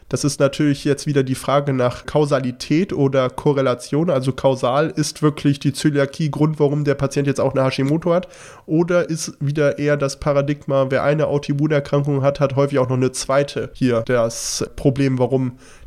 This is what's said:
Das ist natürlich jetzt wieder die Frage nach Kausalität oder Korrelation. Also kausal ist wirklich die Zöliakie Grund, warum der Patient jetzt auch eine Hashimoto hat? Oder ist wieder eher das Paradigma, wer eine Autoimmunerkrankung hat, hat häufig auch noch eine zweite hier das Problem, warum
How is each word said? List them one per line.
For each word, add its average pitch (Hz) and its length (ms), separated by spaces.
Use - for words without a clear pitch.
Das - 120
ist 143 160
natürlich 143 460
jetzt 139 220
wieder 143 160
die 131 120
Frage 139 380
nach 123 320
Kausalität 147 880
oder 135 380
Korrelation. 139 800
Also 131 220
kausal 135 580
ist - 320
wirklich 147 380
die 139 120
Zöliakie 143 580
Grund, 151 300
warum 147 240
der 143 100
Patient 139 320
jetzt 139 140
auch 131 140
eine 131 100
Hashimoto 139 480
hat? 180 160
Oder 175 420
ist - 320
wieder 143 380
eher 147 180
das 143 240
Paradigma, 139 680
wer 131 140
eine 147 220
Autoimmunerkrankung 143 960
hat, 143 160
hat 131 160
häufig 139 240
auch 127 100
noch 127 80
eine 127 160
zweite 135 600
hier 117 300
das - 720
Problem, 131 420
warum 127 400